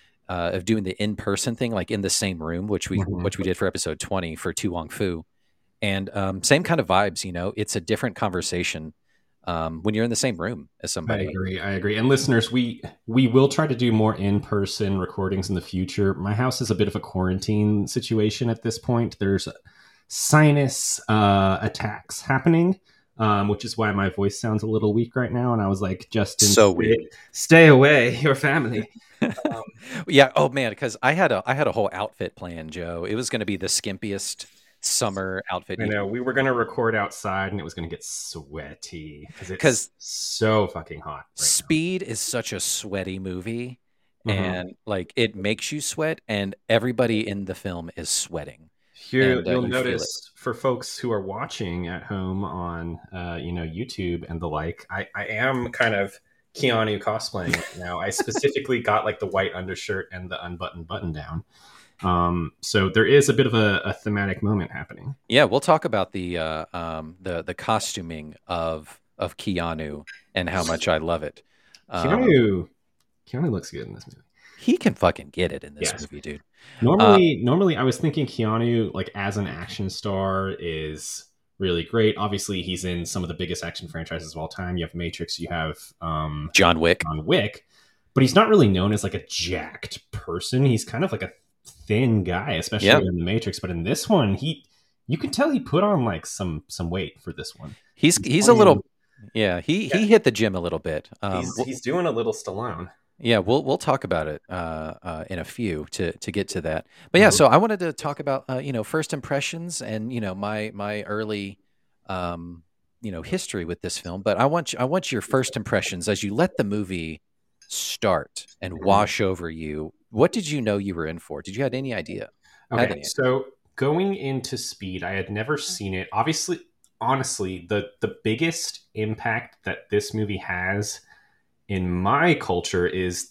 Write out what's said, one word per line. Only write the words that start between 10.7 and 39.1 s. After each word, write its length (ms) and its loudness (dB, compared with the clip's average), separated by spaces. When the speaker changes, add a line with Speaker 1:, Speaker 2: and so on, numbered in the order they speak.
Speaker 1:
as 100 -8
Speaker 2:
I 40 -4
Speaker 1:
somebody. 320 -2
Speaker 2:
agree. 340 -4
I 120 -4
agree. 260 0
And 100 4
listeners, 420 4
we, 300 0
we 220 4
will 200 6
try 180 0
to 80 0
do 180 2
more 240 4
in-person 840 0
recordings 520 -2
in 40 0
the 60 0
future. 540 0
My 200 -2
house 260 0
is 100 -2
a 40 2
bit 140 2
of 80 -4
a 40 -4
quarantine 840 0
situation 640 0
at 120 -4
this 160 -2
point. 400 -2
There's 280 0
sinus, 1000 4
uh, 520 6
attacks 600 -6
happening, 580 4
um, 300 2
which 160 -2
is 120 -8
why 160 2
my 160 2
voice 320 -2
sounds 220 0
a 40 -4
little 260 2
weak 240 0
right 160 -2
now. 200 0
And 100 2
I 60 2
was 140 0
like, 280 -4
"Justin, 380 2
Speaker 1:
So 240 8
Speaker 2:
stay, 60 -2
Speaker 1:
weak. 360 0
Speaker 2:
stay 360 10
away, 480 8
your 180 2
family." 600 0
Speaker 1:
<laughs> 40 -20
Speaker 2:
Um, 120 -8
Speaker 1:
Yeah. 300 8
Oh 140 4
man, 240 0
'cause 280 -6
I 100 6
had 200 4
a, 140 0
I 80 2
had 120 2
a 60 2
whole 220 2
outfit 420 -6
plan, 320 -10
Joe. 380 -6
It 80 -2
was 160 -4
gonna 160 -2
be 100 -2
the 120 -4
skimpiest 760 -4
summer 680 -2
outfit 300 -6
Speaker 2:
I 40 -2
Speaker 1:
you 60 0
Speaker 2:
know. 160 0
We 140 -4
were 140 -2
gonna 180 2
record 420 0
outside, 580 -2
and 60 -4
it 60 -8
was 80 -10
gonna 160 -8
get 160 -12
sweaty 1200 -14